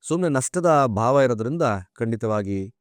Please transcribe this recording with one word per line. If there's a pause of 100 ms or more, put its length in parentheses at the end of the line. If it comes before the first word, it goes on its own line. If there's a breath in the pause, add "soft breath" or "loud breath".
ಸುಮ್ನೆ
ನಷ್ಟದ
ಭಾವ
ಇರೋದ್ರಿಂದ (320)
ಖಂಡಿತವಾಗಿ (220)